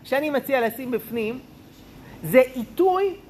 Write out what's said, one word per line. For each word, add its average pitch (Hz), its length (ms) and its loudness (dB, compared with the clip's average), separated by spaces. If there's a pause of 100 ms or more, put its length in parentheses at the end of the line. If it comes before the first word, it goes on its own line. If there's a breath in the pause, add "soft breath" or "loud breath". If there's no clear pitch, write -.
שאני 285 260 -2
מציע 262 360 0
לשים 247 240 -6
בפנים 233 480 -4 (840 loud breath)
זה 165 180 4 (140)
עיתוי 370 600 0 (160)